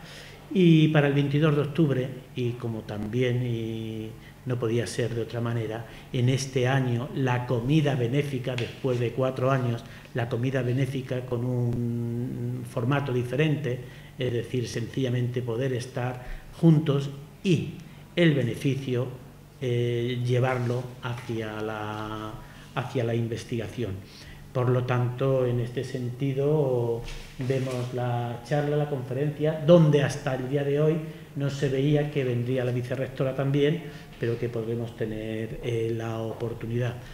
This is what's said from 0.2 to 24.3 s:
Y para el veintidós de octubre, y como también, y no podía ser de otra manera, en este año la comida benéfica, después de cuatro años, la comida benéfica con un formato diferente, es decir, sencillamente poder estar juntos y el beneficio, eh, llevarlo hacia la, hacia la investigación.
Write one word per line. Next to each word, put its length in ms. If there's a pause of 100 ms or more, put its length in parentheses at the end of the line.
Y 360
para 180
el 60
veintidós 420
de 60
octubre, 480 (260)
y 160
como 300
también, 640
y 640 (360)
no 120
podía 300
ser 280
de 60
otra 180
manera, 460 (260)
en 180
este 380
año 480
la 300
comida 500
benéfica, 600
después 440
de 120
cuatro 400
años, 320 (300)
la 140
comida 340
benéfica 600
con 240
un 1200
formato 440
diferente, 640 (380)
es 160
decir, 340
sencillamente 720
poder 320
estar 520 (340)
juntos 500 (340)
y 320 (400)
el 180
beneficio, 720 (540)
eh, 640
llevarlo 580 (200)
hacia 580
la, 720 (420)
hacia 280
la 120
investigación. 760 (600)